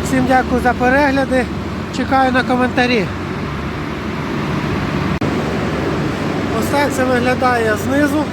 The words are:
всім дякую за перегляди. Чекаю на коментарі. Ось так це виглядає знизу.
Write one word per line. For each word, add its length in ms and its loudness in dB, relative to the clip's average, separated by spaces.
всім 240 2
дякую 340 2
за 100 2
перегляди. 720 2
Чекаю 360 2
на 100 2
коментарі. 640 2
Ось 140 0
так 240 2
це 80 0
виглядає 800 2
знизу. 480 2